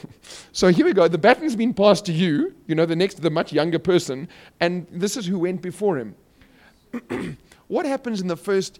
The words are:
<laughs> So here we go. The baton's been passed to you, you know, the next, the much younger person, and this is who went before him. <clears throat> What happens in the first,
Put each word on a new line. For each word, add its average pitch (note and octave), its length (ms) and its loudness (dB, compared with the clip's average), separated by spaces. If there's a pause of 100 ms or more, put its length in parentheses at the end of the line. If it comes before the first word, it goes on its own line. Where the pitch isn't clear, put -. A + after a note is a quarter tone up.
<laughs> - 60 -16 (460)
So - 160 2
here D4+ 180 6
we F4 60 4
go. F3 160 6
The E3+ 100 0
baton's B3 380 2
been A3+ 180 0
passed G3 320 4
to E3+ 60 -2
you, F3 420 0 (140)
you D#3 80 -2
know, E3 100 2
the E3 80 -2
next, F3+ 260 -2
the E3 80 0
much D#3+ 240 -2
younger D#3+ 280 0
person, D#3+ 480 0 (320)
and F3 280 -2
this F#3+ 280 -4
is G#3+ 100 -6
who F#3 140 -2
went F3+ 200 -2
before F3+ 380 -2
him. G#2+ 160 -10 (960)
<clears throat> E3 280 -8 (280)
What D4 200 -2
happens B3+ 340 -4
in F#3 80 -6
the E3+ 80 -4
first, G3 440 -4